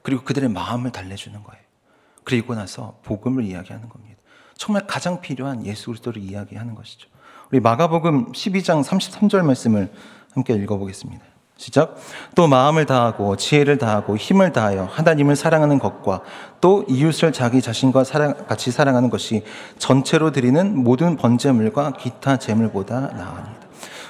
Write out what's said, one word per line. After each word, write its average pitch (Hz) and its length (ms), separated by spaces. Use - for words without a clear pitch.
그리고 131 220
그들의 135 260
마음을 117 420
달래주는 98 520
거예요. - 200
그리고 117 320
나서 110 480
복음을 123 400
이야기하는 107 460
겁니다. - 320
정말 202 320
가장 175 340
필요한 127 440
예수 104 220
그리스도를 113 340
이야기하는 104 540
것이죠. - 340
우리 135 80
마가복음 151 720
십이 190 300
장 156 200
삼십삼 190 460
절 190 140
말씀을 113 480
함께 127 200
읽어보겠습니다. 98 800
시작. - 400
"또 170 120
마음을 143 380
다하고 113 500
지혜를 143 420
다하고 107 400
힘을 190 340
다하여 101 340
하나님을 147 500
사랑하는 151 440
것과 95 420
또 196 260
이웃을 151 440
자기 127 300
자신과 127 420
사랑, 147 440
같이 117 240
사랑하는 127 380
것이 107 340
전체로 147 540
드리는 143 520
모든 135 320
번제물과 123 800
기타 131 440
제물보다 110 640
나으니이다." - 680